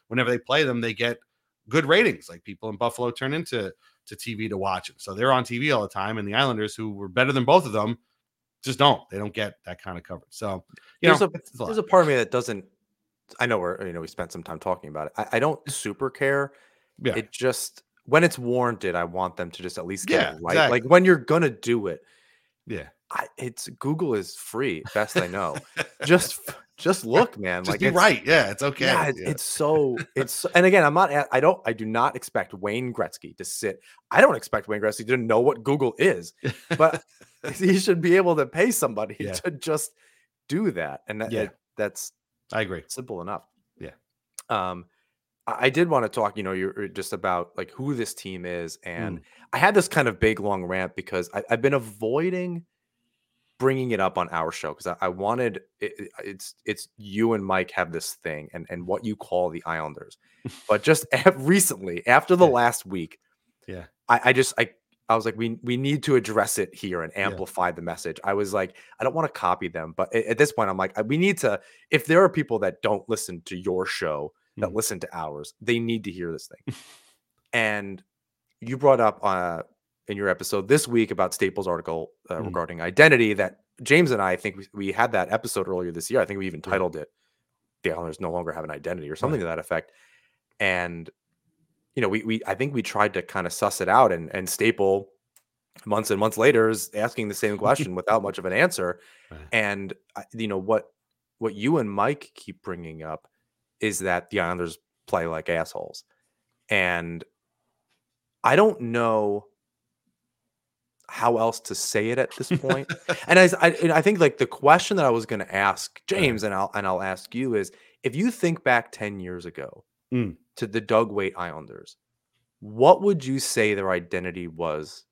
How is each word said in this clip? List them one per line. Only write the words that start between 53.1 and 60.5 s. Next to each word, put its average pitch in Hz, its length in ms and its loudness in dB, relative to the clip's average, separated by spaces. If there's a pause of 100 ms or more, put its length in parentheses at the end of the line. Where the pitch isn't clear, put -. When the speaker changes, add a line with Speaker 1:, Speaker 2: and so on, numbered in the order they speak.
Speaker 2:
bringing 131 340 0
it 104 80 0
up 95 180 0
on 85 120 0
our 82 240 -2
show 73 200 -8
'cause - 140 -14
I, 87 140 -4
I 95 80 0
wanted, 104 480 -2 (240)
it, - 180 -6
it, 98 100 -12 (140)
it's, 101 320 -14 (100)
it's - 300 -8
you 107 380 0
and 101 120 -2
Mike 92 260 -2
have 85 200 -4
this 82 220 -8
thing 76 400 -10
and, 82 160 -12
and 87 180 -10
what 98 160 -4
you 107 140 -6
call 90 320 -2
the 82 160 -10
Islanders. 78 520 -8 (280)
Speaker 1:
<laughs> - 240 -8